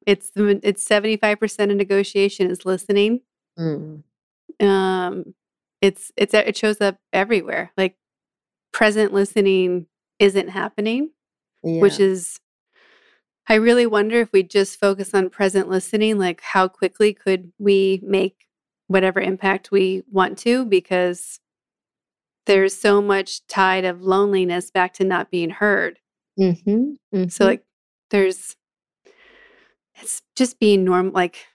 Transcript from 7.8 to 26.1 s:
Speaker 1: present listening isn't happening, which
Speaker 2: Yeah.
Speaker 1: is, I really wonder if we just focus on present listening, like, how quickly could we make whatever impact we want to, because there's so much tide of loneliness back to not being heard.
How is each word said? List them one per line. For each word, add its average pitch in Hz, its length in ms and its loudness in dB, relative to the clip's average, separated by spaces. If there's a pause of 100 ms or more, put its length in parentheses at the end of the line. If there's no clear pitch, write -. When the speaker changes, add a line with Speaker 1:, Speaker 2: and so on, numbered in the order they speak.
Speaker 1:
present 214 400 2
listening 190 760 0 (320)
isn't 196 280 2
happening, 214 640 -4 (540)
which 170 360 2
Speaker 2:
Yeah. 196 60 4
Speaker 1:
is, 190 340 -4 (1120)
I 220 60 6
really 233 300 4
wonder 220 360 0
if 214 100 -4
we 190 100 4
just 196 380 -2
focus 196 340 -2
on 190 160 2
present 190 400 0
listening, 208 480 0
like, 180 220 -2
how 185 300 0
quickly 208 440 0
could 185 460 -4
we 196 460 2
make 190 420 -4 (400)
whatever 190 320 0
impact 190 500 -4
we 190 400 0
want 190 300 -2
to, 247 240 0
because 180 760 -2 (1040)
there's 196 280 2
so 202 280 2
much 196 460 -4
tide 190 360 0
of 180 180 -6
loneliness 190 720 0
back 180 220 0
to 196 100 -4
not 185 260 -2
being 170 200 -4
heard. 180 500 -2 (400)